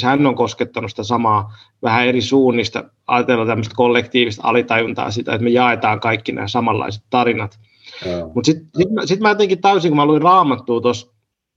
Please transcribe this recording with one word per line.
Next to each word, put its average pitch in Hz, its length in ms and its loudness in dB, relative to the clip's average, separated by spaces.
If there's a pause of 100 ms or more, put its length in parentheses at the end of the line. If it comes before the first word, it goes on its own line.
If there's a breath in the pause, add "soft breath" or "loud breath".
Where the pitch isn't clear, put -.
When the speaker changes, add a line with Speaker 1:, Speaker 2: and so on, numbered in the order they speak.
Speaker 1:
hän 139 220 2
on 127 80 2
koskettanut 113 560 -4
sitä - 120 -10
samaa 107 500 0 (300 loud breath)
vähän 120 240 2
eri 127 140 2
suunnista, 120 640 0 (220)
ajatella 120 400 0
tämmöistä 113 280 -2
kollektiivista 120 720 0
alitajuntaa, 113 680 0
sitä, 113 220 -6
että 117 120 -2
me 120 60 2
jaetaan 117 500 2
kaikki 113 320 -4
nämä 104 160 -6
samanlaiset 107 640 -4
tarinat. 117 480 -2 (480 loud breath)
Speaker 2:
Joo. 87 280 -6
Speaker 1:
Mut 120 100 -2
sit, 160 140 2 (180)
sit 185 140 0
mä, 214 160 -2
sit 185 140 -2
mä 214 80 2
jotenkin 196 320 0
tajusin, 185 300 2
kun 147 60 2
mä 147 100 4
luin 151 160 2
Raamattua 143 580 2
tossa 120 320 -2 (440)